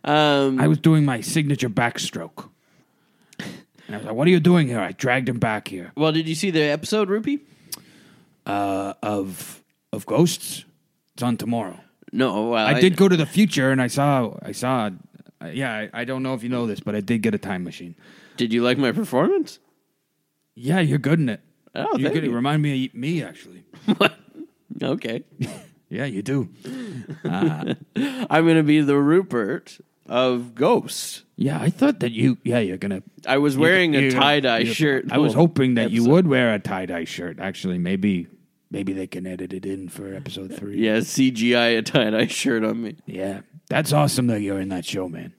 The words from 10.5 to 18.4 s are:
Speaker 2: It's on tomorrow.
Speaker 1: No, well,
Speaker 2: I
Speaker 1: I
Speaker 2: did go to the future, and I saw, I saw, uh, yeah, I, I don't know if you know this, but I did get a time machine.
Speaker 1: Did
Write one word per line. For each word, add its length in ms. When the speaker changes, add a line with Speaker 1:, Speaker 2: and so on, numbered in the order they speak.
Speaker 2:
It's 80
on 140
tomorrow. 440
Speaker 1:
No, 380
well, 160
Speaker 2:
I 80
Speaker 1:
I 60
Speaker 2:
did 160
go 120
to 80
the 100
future, 460
and 100
I 60
saw, 520
I 120
saw, 380
uh, 60
yeah, 440
I, 100
I 20
don't 180
know 120
if 100
you 40
know 180
this, 120
but 160
I 60
did 220
get 120
a 40
time 260
machine. 320
Speaker 1:
Did 160